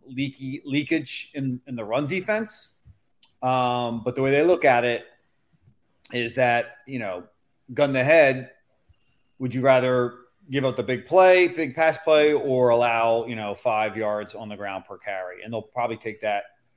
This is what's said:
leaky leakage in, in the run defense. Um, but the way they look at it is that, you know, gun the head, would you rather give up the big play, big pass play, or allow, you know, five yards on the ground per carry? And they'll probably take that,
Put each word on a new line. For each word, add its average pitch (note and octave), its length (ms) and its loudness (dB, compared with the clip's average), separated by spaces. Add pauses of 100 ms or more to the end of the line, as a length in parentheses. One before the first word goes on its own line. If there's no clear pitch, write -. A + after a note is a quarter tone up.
leaky C3+ 580 -8
leakage D3 680 -4
in, C3 320 -6
in B2+ 100 -12
the A#2 80 -10
run B2 220 -2
defense. G#3 680 -6 (680)
Um, B2 600 -2
but B2 120 -4
the C3 60 -2
way C3+ 80 0
they C#3+ 140 4
look F3 200 2
at B2 220 4
it A#2 200 -2 (1080)
is A#2+ 220 -6
that, A#2+ 500 0
you C3 140 -10
know, F#2 240 -8 (500)
gun C#3 200 0
the B2+ 100 2
head, C#3 480 4 (880)
would B2 160 -6
you C3 60 -2
rather B2+ 580 2 (300)
give C3+ 160 -2
up B2+ 100 -2
the A#2+ 80 -4
big A#2 220 -4
play, F#3 420 6
big D#3 260 -4
pass D#3+ 240 2
play, D3+ 360 4
or B2+ 360 2
allow, A#2 560 2
you A#2+ 100 -8
know, G#2 200 -8
five G#2+ 420 -2
yards G#2 380 -4
on G#2+ 140 -14
the G#2 60 -14
ground F#2+ 300 -10
per F#2+ 120 -18
carry? F#2 460 -10
And A2+ 100 -14
they'll A2 80 -6
probably A#2+ 360 -6
take G#2+ 240 -12
that, G2+ 220 -4 (340)